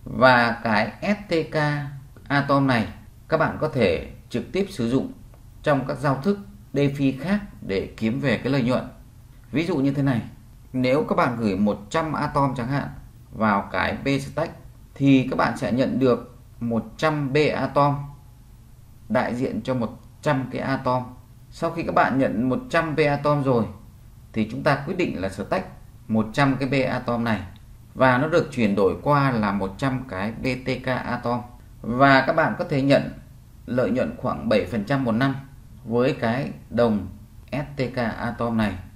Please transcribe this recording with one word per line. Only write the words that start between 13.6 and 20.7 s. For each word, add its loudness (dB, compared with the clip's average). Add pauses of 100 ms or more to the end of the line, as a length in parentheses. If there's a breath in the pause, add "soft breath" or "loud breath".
cái -2
P-Stake -2 (480)
thì 6
các -2
bạn 0
sẽ -2
nhận 0
được 2 (220)
một -2 (120)
trăm 0
P-Atom 2 (1120)
đại 0
diện -2
cho -2
một -4 (220)
trăm 0
cái -6
Atom. 0 (480)